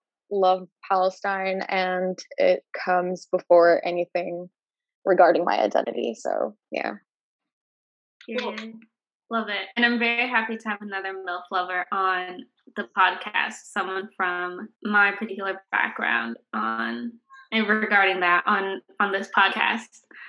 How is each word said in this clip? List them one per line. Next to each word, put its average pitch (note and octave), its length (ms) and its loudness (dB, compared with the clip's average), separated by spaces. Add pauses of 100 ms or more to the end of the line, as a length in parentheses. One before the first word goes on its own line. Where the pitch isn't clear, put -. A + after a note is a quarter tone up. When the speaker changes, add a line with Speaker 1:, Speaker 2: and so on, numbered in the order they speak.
(300)
Speaker 1:
love F#3 380 2 (180)
Palestine, F#3+ 800 -2
and F#3 520 -2 (180)
it F#3 260 2 (220)
comes F3+ 480 -2
before E3+ 540 6
anything F3 640 -4 (560)
regarding F3 360 6
my - 160 0
identity. - 560 0
So, G#1 400 -4 (160)
yeah. - 260 -6 (1300)
Speaker 2:
Period. A3+ 460 -8 (560)
Love A3+ 180 -4
it. G3 280 -6
And A#3+ 100 2
I'm A#3+ 120 2
very A#3 300 0
happy A3+ 300 -2
to A3 100 -10
have G#3 140 -6
another F#3+ 320 -6 (120)
milf F3+ 240 -6
lover F3+ 400 -2
on F3+ 500 -2 (360)
the - 180 -6
podcast, G#3 600 0 (180)
someone F#3+ 420 -4
from F3+ 540 -4 (140)
my G3+ 360 4
particular G3 360 -6 (160)
background A#2 680 -2 (160)
on, A2+ 600 -4 (380)
and A3 160 0
regarding G3+ 540 4
that F3 260 4
on, G3 360 0 (180)
on G3+ 100 2
this G3 240 -4
podcast. G#3 540 2 (400)